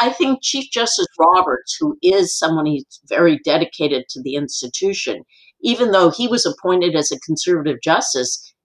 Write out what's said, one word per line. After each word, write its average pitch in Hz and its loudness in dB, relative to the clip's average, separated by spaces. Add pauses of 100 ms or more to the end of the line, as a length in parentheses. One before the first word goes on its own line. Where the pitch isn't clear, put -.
I 240 2
think 269 -2
Chief 269 -6
Justice 226 -2 (120)
Roberts, - 2
who 147 -2
is 185 2
someone 160 0
who's 143 -2 (240)
very 160 2
dedicated 151 0
to 131 -12
the 135 -6
institution, 143 -4 (400)
even 233 2
though 180 6
he 240 -2
was 233 0
appointed 175 0
as 147 0
a 135 -10
conservative 156 -2
justice, 156 -2 (120)